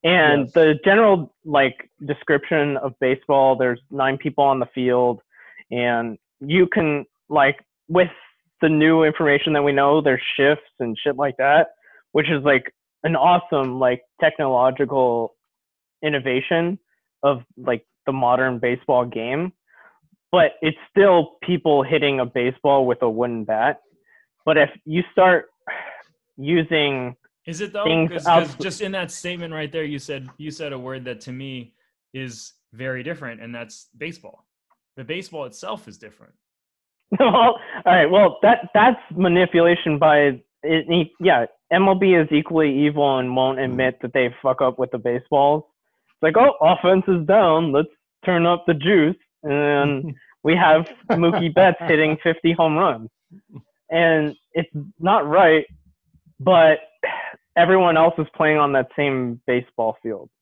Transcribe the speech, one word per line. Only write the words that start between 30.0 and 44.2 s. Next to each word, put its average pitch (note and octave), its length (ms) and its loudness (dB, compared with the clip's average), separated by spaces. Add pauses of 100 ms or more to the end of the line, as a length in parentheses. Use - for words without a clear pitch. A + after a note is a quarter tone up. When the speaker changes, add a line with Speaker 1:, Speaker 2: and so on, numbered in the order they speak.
Speaker 3:
you D3+ 140 -14
said D3 220 -12
a B2+ 60 -12
word B2+ 260 -12
that A#2+ 160 -12
to C3 100 -16
me B2+ 440 -16 (380)
is B2+ 400 -16 (200)
very B2+ 300 -10
different, C#3 380 -14
and A#2 120 -18
that's A#2 320 -18 (120)
baseball. - 480 -18 (520)
The C3 60 -18
baseball D#3+ 420 -12
itself G3+ 420 -16
is - 100 -20
different. - 360 -20 (800)
Speaker 1:
<laughs> G3 80 -6
Well, B3 140 4
all A#3 260 4 (260)
right. F3 240 4
Well, F#3+ 320 4
that, A#3 320 2
that's A3+ 260 4 (160)
manipulation E3+ 840 2
by D3+ 200 4
it, C#3 260 0 (180)
it, D#3+ 560 -2
yeah, D#3+ 260 2 (260)
M F#3+ 160 2
L F#3+ 80 4
B F#3+ 200 2
is D#3 160 2
equally D3 540 0
evil C#3+ 340 0
and B2+ 160 -4
won't C3 240 0
Speaker 2:
Mm. C3+ 60 -2
Speaker 1:
admit B2+ 360 -4
that A#2+ 120 -10
they B2 280 0